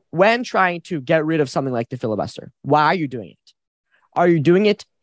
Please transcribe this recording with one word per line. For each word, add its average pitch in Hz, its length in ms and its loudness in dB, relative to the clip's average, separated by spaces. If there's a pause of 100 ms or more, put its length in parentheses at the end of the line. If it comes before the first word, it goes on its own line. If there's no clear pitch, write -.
when 220 340 2
trying 180 380 -2
to 160 200 -8
get 160 220 0
rid 160 160 -2
of 139 120 -2
something 135 220 -4
like 117 160 -4
the 127 80 -10
filibuster, - 540 -6 (120)
why 147 220 2
are 160 100 2
you 156 120 -4
doing 117 240 -14
it? - 220 -20 (600)
Are 175 140 2
you 170 120 4
doing 170 260 4
it 208 200 0 (180)